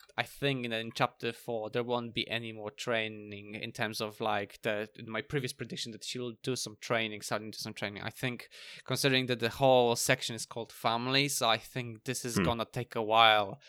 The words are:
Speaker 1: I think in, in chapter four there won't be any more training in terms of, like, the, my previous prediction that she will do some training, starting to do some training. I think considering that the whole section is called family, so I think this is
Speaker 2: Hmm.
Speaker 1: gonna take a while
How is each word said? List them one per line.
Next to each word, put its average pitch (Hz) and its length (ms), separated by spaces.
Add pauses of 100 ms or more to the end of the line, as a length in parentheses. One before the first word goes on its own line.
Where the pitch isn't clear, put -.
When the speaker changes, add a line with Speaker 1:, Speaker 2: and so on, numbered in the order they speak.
(160)
Speaker 1:
I 117 80
think 135 420
in, 117 60
in 113 200
chapter 117 400
four 110 380
there 120 140
won't 117 300
be 117 140
any 113 240
more 107 200
training 104 840
in 113 160
terms 110 300
of, 107 200
like, 104 420
the, 107 260 (180)
my 110 160
previous 127 300
prediction 120 400
that 107 120
she - 140
will 120 240
do 127 140
some 107 240
training, 110 420
starting 107 300
to - 60
do - 40
some 107 120
training. 101 280
I 104 80
think - 380 (360)
considering 131 420
that 123 120
the 113 120
whole 127 440
section 127 400
is 110 120
called - 260
family, 127 560
so 131 200
I 110 100
think 117 460
this 127 200
is 117 120
Speaker 2:
Hmm. - 80
Speaker 1:
gonna 117 260
take - 260
a 117 60
while 107 680